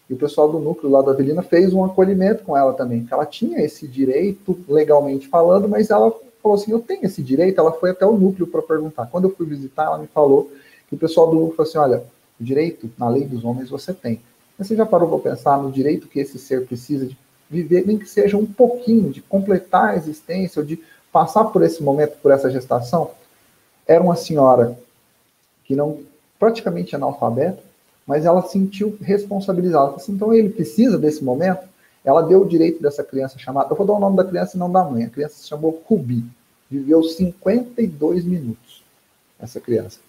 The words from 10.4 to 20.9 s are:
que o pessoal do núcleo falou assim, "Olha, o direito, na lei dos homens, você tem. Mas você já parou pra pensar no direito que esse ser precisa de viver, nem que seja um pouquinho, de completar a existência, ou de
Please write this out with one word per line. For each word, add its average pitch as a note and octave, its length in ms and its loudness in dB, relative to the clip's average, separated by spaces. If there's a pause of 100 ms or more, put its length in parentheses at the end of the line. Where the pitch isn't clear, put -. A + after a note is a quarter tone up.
que C#3+ 60 -8
o - 20 -10
pessoal D#3+ 300 2
do D#3+ 80 2
núcleo D#3+ 200 0
falou D#3 140 -2
assim, - 80 -6
"Olha, C3+ 260 2 (360)
o A#2 40 -10
direito, C3+ 540 -4
na A#2+ 100 -4
lei C3+ 160 0
dos B2 220 -8
homens, B2+ 240 -8
você C#3+ 240 -10
tem. A#2 260 -8 (380)
Mas G3 100 -10
você A3 80 -2
já G#3+ 100 2
parou F3 220 2
pra D3+ 240 -2
pensar C#3 300 0
no C3+ 100 -6
direito C#3+ 360 -2
que - 120 -8
esse C3+ 200 -8
ser B2+ 260 -6
precisa C3 400 -6
de C3 120 -12 (320)
viver, F3 360 0
nem G#3+ 120 0
que - 120 -10
seja G3+ 260 0
um G#3+ 100 0
pouquinho, A3+ 680 2
de - 100 -14
completar G3 680 0
a G3+ 60 -2
existência, E3 640 -6
ou D3+ 60 -2
de E3 160 -10 (300)